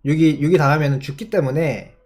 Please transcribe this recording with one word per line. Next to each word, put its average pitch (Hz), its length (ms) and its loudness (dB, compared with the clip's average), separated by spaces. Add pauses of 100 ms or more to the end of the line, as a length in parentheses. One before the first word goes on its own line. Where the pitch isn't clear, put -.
여기, 151 380 2
여기 165 160 2
당하면은 143 420 2
죽기 - 300 -14
때문에 147 760 -4